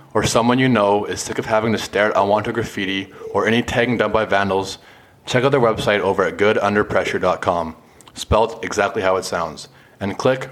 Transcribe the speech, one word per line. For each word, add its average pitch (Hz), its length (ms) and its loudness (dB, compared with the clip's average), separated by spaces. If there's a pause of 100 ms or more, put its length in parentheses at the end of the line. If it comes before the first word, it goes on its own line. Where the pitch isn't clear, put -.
(140)
or 107 100 2
someone 120 340 2
you 131 120 2
know 104 340 4
is 95 160 -6
sick - 180 -8
of - 60 -4
having 110 280 0
to 104 60 0
stare - 320 0
at - 60 -2
unwanted 104 380 0
graffiti 95 580 -4 (220)
or 101 120 0
any 113 160 4
tagging 120 360 0
done 107 120 0
by 107 140 0
vandals, 98 540 0 (480)
check 127 180 0
out 139 80 2
their 139 80 2
website 107 400 2
over 95 240 2
at 85 140 -2
good 107 180 4
under 101 260 2
pressure 95 360 -2
dot 90 240 0
com, 85 340 -2 (380)
spelt - 500 0
exactly 101 380 -2
how 95 140 2
it 92 80 -4
sounds, 85 440 -6 (320)
and 98 160 -6
click 131 360 -2